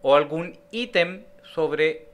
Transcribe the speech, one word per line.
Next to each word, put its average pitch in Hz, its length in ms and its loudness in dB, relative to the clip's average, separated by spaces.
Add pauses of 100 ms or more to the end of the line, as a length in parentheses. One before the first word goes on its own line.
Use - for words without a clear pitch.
o 139 160 4
algún 156 420 -2 (120)
ítem 202 560 -4 (160)
sobre 156 720 -2